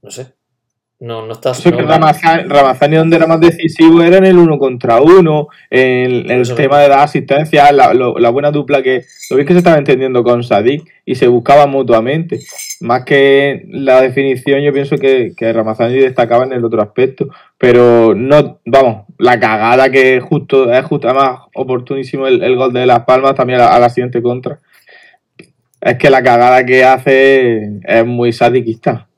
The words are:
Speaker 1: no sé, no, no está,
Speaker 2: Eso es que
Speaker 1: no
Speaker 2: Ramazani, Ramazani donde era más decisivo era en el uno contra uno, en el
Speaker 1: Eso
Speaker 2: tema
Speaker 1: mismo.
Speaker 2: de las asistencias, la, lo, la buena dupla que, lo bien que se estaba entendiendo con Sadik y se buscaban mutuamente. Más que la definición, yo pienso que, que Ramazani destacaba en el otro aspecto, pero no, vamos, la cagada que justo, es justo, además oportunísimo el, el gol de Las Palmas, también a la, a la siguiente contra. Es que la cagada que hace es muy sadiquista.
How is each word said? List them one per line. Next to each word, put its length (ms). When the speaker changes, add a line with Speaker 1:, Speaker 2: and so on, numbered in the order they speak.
Speaker 1:
no 100
sé, 220
no, 260
no 60
está, 200
Speaker 2:
Eso 180
es 60
que 60
Speaker 1:
no 60
Speaker 2:
Ramazani, 580
Ramazani 500
donde 200
era 100
más 140
decisivo 640
era 160
en 80
el 100
uno 220
contra 420
uno, 480
en 600
el 120
Speaker 1:
Eso 120
Speaker 2:
tema 220
Speaker 1:
mismo. 60
Speaker 2:
de 80
las 140
asistencias, 680
la, 220
lo, 240
la 100
buena 220
dupla 320
que, 200
lo 60
bien 100
que 80
se 60
estaba 180
entendiendo 440
con 220
Sadik 400
y 80
se 120
buscaban 440
mutuamente. 680
Más 260
que 600
la 340
definición, 580
yo 140
pienso 220
que, 380
que 200
Ramazani 440
destacaba 460
en 80
el 140
otro 160
aspecto, 460
pero 580
no, 520
vamos, 400
la 220
cagada 500
que 300
justo, 500
es 140
justo, 240
además 320
oportunísimo 720
el, 160
el 140
gol 180
de 100
Las 200
Palmas, 300
también 260
a 40
la, 120
a 20
la 100
siguiente 320
contra. 380
Es 160
que 140
la 120
cagada 440
que 180
hace 840
es 200
muy 300
sadiquista. 720